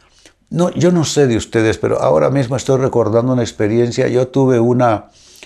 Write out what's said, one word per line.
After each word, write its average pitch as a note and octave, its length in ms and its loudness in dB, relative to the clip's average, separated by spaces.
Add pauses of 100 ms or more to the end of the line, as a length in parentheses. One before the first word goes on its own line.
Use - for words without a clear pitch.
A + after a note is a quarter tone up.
(500)
no, F3 220 -2
yo C#3+ 200 0
no E3+ 140 2
sé C#3+ 220 0
de A2+ 100 2
ustedes, A2 420 -2
pero A2 220 -2
ahora C#3+ 300 2
mismo C3+ 260 -2
estoy C3 240 -2
recordando A#2 520 0
una B2 100 0
experiencia. A#2 640 -2
Yo B2 200 0
tuve C3 300 2
una A#2 520 0 (360)